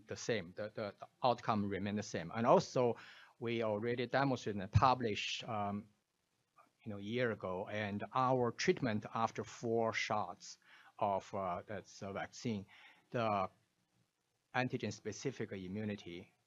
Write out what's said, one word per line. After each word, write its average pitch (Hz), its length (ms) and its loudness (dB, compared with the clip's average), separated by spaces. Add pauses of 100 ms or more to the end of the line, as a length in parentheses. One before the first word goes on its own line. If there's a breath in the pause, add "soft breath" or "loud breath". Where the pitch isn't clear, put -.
the 107 80 -8
same, 92 420 -4
the, 107 180 -6
the, 104 240 -4
the - 80 -14 (160)
outcome 113 460 2
remain 101 260 0
the 104 80 0
same. 87 320 -6
And 113 100 0
also, 131 520 6 (420 loud breath)
we 117 240 0
already 117 420 0
demonstrated 123 560 2
and 95 100 -6
published, 123 760 4
um, 104 360 -2 (1000)
you 110 80 -8
know, 101 60 -6
a 98 40 -10
year 117 300 0
ago, 95 420 -4
and 104 300 -2 (100)
our 127 380 4
treatment 117 540 0 (100)
after 113 280 0
four 113 500 0
shots 95 640 -2 (420 loud breath)
of, 101 360 0
uh, 95 320 -2
that's - 340 -10
a 98 100 -6
vaccine, 98 540 -4 (460 loud breath)
the 107 360 0 (1080)
antigen-specific 120 960 -4
immunity 98 760 -6 (180)